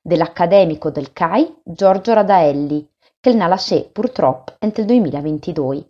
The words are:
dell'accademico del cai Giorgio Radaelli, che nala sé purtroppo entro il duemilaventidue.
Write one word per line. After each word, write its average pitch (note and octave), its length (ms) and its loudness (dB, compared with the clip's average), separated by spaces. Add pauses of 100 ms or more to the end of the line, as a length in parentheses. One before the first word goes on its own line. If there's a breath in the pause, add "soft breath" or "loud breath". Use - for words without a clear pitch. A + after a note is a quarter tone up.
dell'accademico E3 880 0
del C#3 220 -8
cai G#3+ 420 -2 (120)
Giorgio F#3+ 480 0
Radaelli, D3+ 760 2 (300)
che - 140 2
nala F#3+ 240 2
sé - 340 -4
purtroppo - 680 -2
entro G#3+ 260 -4
il G3+ 40 -4
duemilaventidue. D3+ 1040 -2